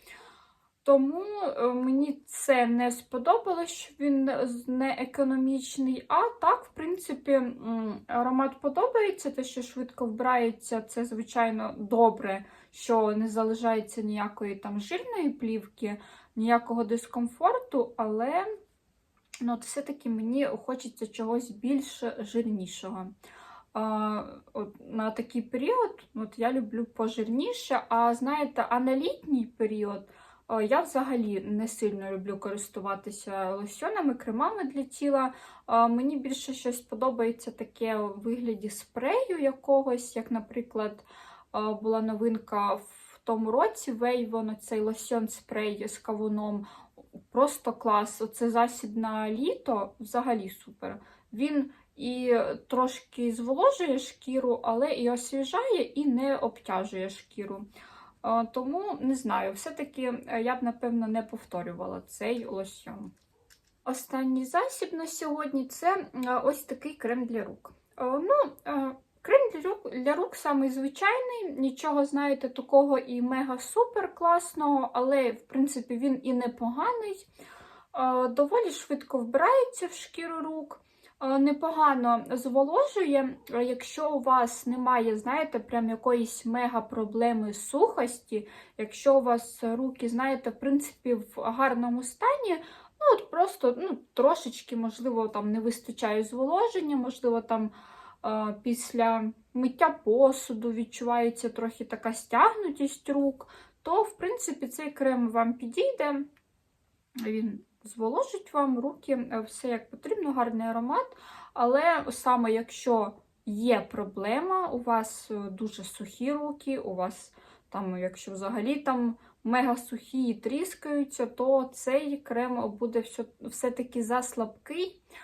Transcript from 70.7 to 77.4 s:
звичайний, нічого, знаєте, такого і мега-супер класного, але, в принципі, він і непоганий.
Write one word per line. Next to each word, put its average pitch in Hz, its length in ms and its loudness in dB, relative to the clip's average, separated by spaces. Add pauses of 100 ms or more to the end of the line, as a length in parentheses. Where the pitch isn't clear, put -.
звичайний, 403 880 0
нічого, 277 460 2
знаєте, 285 440 0
такого 277 500 6
і 247 240 -4
мега-супер 269 920 0
класного, 302 800 2
але, 254 400 2
в 226 100 -14
принципі, 262 560 0
він 262 240 2
і 254 100 0
непоганий. 294 960 -2 (640)